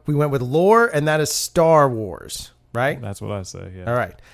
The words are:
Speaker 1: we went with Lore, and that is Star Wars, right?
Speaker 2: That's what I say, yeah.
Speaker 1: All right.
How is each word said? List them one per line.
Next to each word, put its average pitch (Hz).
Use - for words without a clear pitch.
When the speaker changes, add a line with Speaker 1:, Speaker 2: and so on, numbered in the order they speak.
Speaker 1:
we 151
went 147
with 135
Lore, 185
and 151
that 156
is 147
Star 160
Wars, 110
right? 131
Speaker 2:
That's 101
what 104
I 101
say, 92
yeah. 92
Speaker 1:
All 120
right. 101